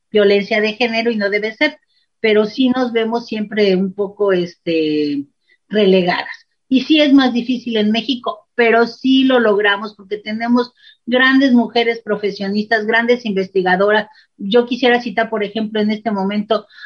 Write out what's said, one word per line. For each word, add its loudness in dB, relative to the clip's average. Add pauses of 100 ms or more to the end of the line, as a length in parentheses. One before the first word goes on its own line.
(100)
violencia 2
de -2
género -2
y -4
no -2
debe -4
ser, -4 (420)
pero 2
sí 0
nos -2
vemos -4
siempre -2
un -2
poco, -2
este, -2 (440)
relegadas. 0 (220)
Y 2
sí 2
es 4
más 6
difícil -4
en 2
México, -4
pero 4
sí 2
lo 4
logramos 0
porque -10
tenemos -2 (320)
grandes 2
mujeres 0
profesionistas, -4
grandes 0
investigadoras. 0 (300)
Yo 0
quisiera 0
citar, -4
por -4
ejemplo, -4
en 0
este -6
momento -2 (180)